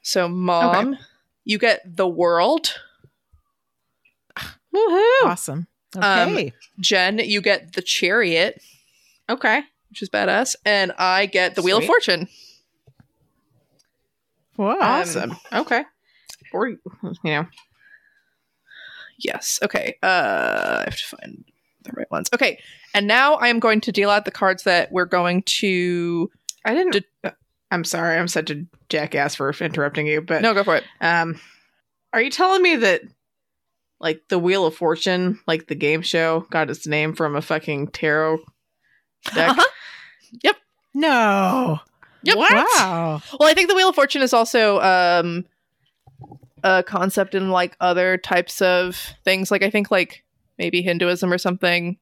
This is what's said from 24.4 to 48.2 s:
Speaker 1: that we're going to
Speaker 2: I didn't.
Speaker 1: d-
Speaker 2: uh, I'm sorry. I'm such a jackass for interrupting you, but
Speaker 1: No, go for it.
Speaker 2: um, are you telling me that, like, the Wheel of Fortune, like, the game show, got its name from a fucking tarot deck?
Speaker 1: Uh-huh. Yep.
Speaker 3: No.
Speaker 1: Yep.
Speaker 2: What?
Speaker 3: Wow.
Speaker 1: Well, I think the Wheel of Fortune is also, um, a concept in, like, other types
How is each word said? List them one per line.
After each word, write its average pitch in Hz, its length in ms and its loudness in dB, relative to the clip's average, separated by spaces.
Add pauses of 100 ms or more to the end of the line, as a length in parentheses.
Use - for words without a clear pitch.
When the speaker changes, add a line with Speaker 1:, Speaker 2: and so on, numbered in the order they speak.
Speaker 1:
that 175 280 2
we're 180 140 0
going 180 360 0
to 175 880 -2 (340)
Speaker 2:
I 214 100 -2
didn't. 359 180 0
Speaker 1:
d- 202 120 -2 (200)
Speaker 2:
uh, 165 60 -4 (400)
I'm 170 140 -2
sorry. 165 320 -2
I'm 170 120 -2
such 160 220 -4
a 151 140 -8 (240)
jackass 147 460 -2
for 139 160 -4 (100)
interrupting 151 460 -4
you, 151 140 -2
but 160 220 -2
Speaker 1:
No, 226 120 2
go 196 100 0
for 214 120 2
it. - 80 -2 (160)
Speaker 2:
um, 165 400 -2 (720)
are 240 100 0
you 269 80 -2
telling 370 320 2
me 349 140 4
that, 202 260 2 (960)
like, 160 280 -4
the 185 100 0
Wheel 180 280 2
of 156 80 0
Fortune, 180 720 -2
like, 160 200 -4
the 160 80 -8
game 147 280 0
show, 165 480 -2
got 160 200 -2
its 156 160 -10
name 151 280 -2
from 156 220 -4
a 151 60 -4
fucking 156 460 -4
tarot 156 500 -2 (960)
deck? 165 160 4
Speaker 1:
Uh-huh. 285 140 4 (800)
Yep. 403 140 2 (380)
Speaker 3:
No. 220 840 2 (420)
Speaker 1:
Yep. 440 160 4
Speaker 2:
What? 427 280 4 (120)
Speaker 3:
Wow. 165 420 0 (180)
Speaker 1:
Well, 294 100 6
I 311 60 6
think 349 140 2
the 392 60 4
Wheel 370 160 6
of - 40 -8
Fortune 277 280 2
is 254 100 2
also, 226 480 4
um, 175 640 2 (1200)
a 185 180 4
concept 190 520 -2
in, 190 160 -2
like, 180 300 0
other 180 360 2
types 180 460 -2